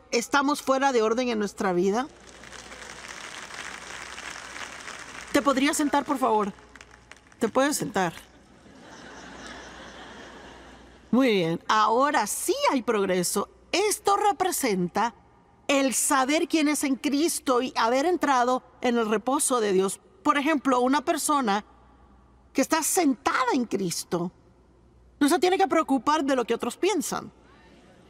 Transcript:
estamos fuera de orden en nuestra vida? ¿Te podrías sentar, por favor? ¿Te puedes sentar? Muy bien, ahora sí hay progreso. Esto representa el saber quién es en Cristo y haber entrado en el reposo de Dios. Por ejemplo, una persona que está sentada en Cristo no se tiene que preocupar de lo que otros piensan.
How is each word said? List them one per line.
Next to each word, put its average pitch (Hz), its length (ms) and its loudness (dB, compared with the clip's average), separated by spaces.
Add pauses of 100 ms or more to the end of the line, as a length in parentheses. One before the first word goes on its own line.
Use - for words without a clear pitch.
estamos 277 540 0
fuera 269 280 2
de 233 120 2
orden 233 260 0
en 226 80 -2
nuestra 202 360 -2
vida? 196 340 0 (3250)
¿Te 285 120 2
podrías 277 340 2
sentar, 285 280 2
por 277 120 -2
favor? 214 340 2 (840)
¿Te 214 120 0
puedes 277 280 2
sentar? 180 360 -2 (3000)
Muy 247 220 4
bien, 170 340 0
ahora 226 580 4
sí - 300 -4 (160)
hay 269 100 0
progreso. 196 680 0 (240)
Esto 392 460 0
representa 240 960 0 (540)
el 269 260 2
saber 294 540 0
quién 311 200 2
es 302 160 0
en 269 120 0
Cristo 277 680 0
y 262 140 -6
haber 254 320 2
entrado 254 560 2 (180)
en 240 160 2
el 226 100 0
reposo 247 520 0
de 208 120 0
Dios. 190 280 2 (240)
Por 294 160 2
ejemplo, 269 400 2
una 269 260 2
persona 269 580 0 (960)
que 269 40 2
está 320 200 2
sentada 339 720 2
en 254 120 2
Cristo 175 680 -2 (880)
no 285 100 4
se 349 80 4
tiene 359 220 2
que 381 80 4
preocupar 294 560 2
de 269 120 2
lo 247 80 0
que 226 120 -2
otros 240 200 -6
piensan. 339 560 -2 (800)